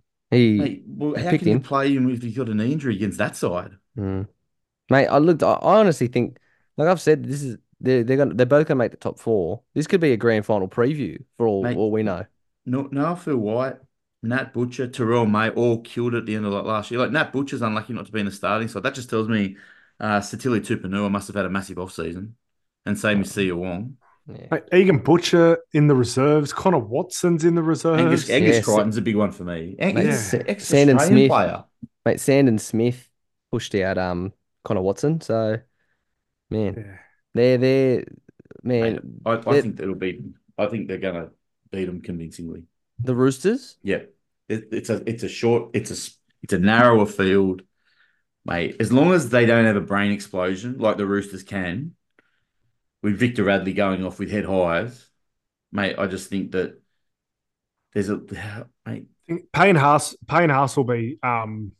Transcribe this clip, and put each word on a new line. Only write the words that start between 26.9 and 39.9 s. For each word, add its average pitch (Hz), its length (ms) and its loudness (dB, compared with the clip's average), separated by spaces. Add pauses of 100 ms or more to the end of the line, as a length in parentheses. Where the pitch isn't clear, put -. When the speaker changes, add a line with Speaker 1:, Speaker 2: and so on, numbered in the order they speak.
Speaker 3:
in 170 80 4
the 170 80 0
reserves. 160 400 0
Speaker 2:
Angus, 165 300 2
Angus 123 240 4
Speaker 1:
Yes. 110 100 2
Speaker 2:
Crichton's 107 320 2
a 120 60 -2
big 110 120 0
one 104 160 0
for - 120 -14
me. 87 340 -10
Ang-, - 160 0
Speaker 1:
Mate, 107 140 2
Speaker 2:
he's 117 260 -2
Speaker 3:
Yeah. - 60 2
Speaker 2:
an - 200 -4
Speaker 1:
Sa-, - 60 -12
Sandon 143 300 6
Speaker 2:
ex-Australian - 120 6
Speaker 1:
Smith. 131 220 8
Speaker 2:
player. 92 340 0 (400)
Speaker 1:
Mate, - 160 0
Sandon 135 380 4
Smith 120 520 -2 (420)
pushed - 240 -6
out, 95 240 0
um, 90 340 -4 (300)
Connor 101 180 -2
Watson, 143 400 -2
so, 113 380 -2 (880)
man, 107 260 -4
Speaker 3:
Yeah. 101 220 -16 (380)
Speaker 1:
they're, 123 240 4
they're, 131 440 2 (600)
man, 113 320 0
Speaker 2:
Mate, - 40 -6 (280)
I, 113 60 2
I 117 200 0
Speaker 1:
they're 143 80 6
Speaker 2:
think 104 180 -4
it'll 95 140 -6